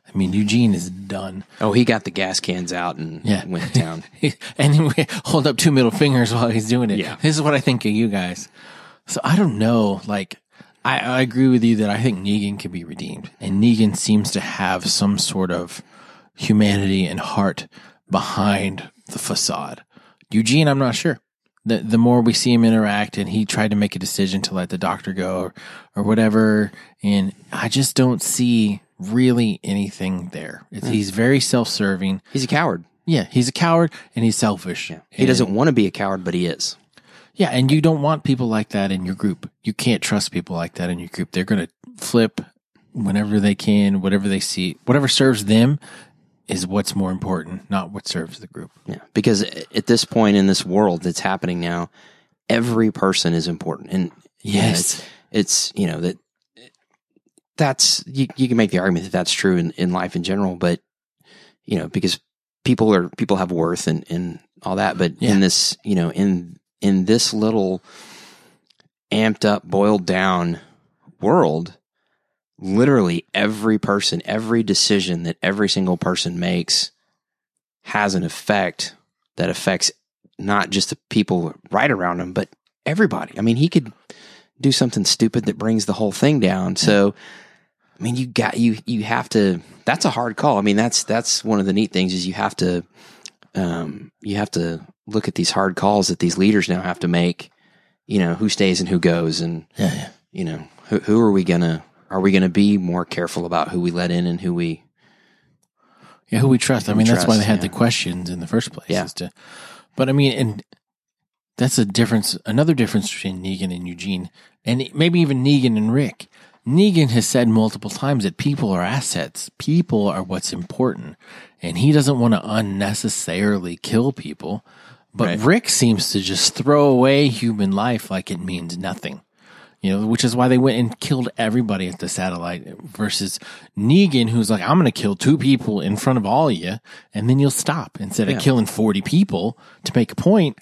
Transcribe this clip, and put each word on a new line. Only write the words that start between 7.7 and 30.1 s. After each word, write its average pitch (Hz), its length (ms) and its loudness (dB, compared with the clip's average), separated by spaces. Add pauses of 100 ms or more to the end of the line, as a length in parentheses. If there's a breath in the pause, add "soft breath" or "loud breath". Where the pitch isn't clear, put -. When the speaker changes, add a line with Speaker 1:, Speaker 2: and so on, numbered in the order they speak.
Speaker 1:
of 107 60 0
you 110 180 2
guys." 90 400 -6 (580 loud breath)
So - 180 -6
I 151 100 2
don't 170 240 2
know. 107 480 2
Like, 101 300 -6 (480 soft breath)
I, 131 160 0
I 127 220 0
agree 127 260 2
with 123 160 4
you 113 120 4
that 107 140 0
I 104 100 -2
think 117 180 0
Negan 101 420 -2
can 95 100 -10
be 87 140 -10
redeemed, 82 460 -14 (100)
and 95 220 0
Negan 110 340 4
seems 107 360 2
to 98 80 -2
have 92 460 -4
some 101 320 0
sort 92 320 -2
of 87 320 -6 (540 loud breath)
humanity 98 720 2
and 85 140 -6
heart - 460 -4 (440 loud breath)
behind 98 800 -2 (160)
the - 120 -14
facade. - 680 -6 (460 soft breath)
Eugene, 123 380 4
I'm 139 100 2
not 123 160 0
sure. 143 240 -2 (460)
The, 110 140 0
the 110 200 0
more 120 220 6
we 117 140 4
see 123 180 0
him 117 120 6
interact, 107 540 2
and 101 100 -4
he 104 160 0
tried 107 260 -2
to 107 60 0
make 101 200 0
a 90 40 -8
decision 98 420 -2
to - 120 -6
let 90 160 -4
the 90 80 -6
doctor 92 340 -4
go 92 280 -4
or, 90 140 -8 (420 loud breath)
or 101 60 -2
whatever, 107 680 2 (320 loud breath)
and 98 300 2 (200)
I 107 160 -4
just 135 280 0
don't 127 260 2
see 113 580 2 (180)
really 117 640 2
anything 95 680 -4